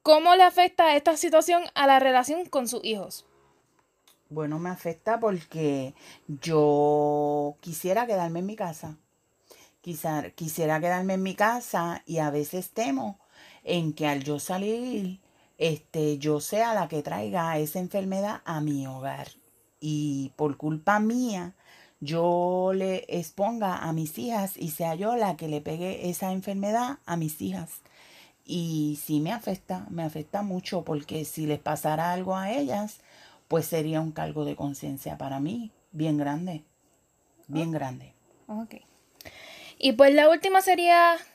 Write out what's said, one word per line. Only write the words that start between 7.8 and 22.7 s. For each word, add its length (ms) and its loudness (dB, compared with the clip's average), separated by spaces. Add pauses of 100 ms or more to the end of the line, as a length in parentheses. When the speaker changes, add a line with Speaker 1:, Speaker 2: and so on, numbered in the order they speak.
Speaker 2:
quedarme 320 -2
en 80 -4
mi 80 -8
casa. 420 -10 (840)
Quizá, 500 -6
quisiera 480 -2
quedarme 340 0
en 100 -2
mi 120 -4
casa 720 -2
y 100 -4
a 140 0
veces 400 -4
temo 480 -4 (440)
en 300 -2
que 140 -2
al 160 -2
yo 160 -4
salir, 800 -4 (400)
este, 580 -2
yo 240 0
sea 320 0
la 140 0
que 160 -6
traiga 560 -4
esa 200 -4
enfermedad 680 -4
a 160 -4
mi 260 -2
hogar. 400 -8 (520)
Y 560 -4
por 220 -2
culpa 420 0
mía, 540 -2 (480)
yo 720 0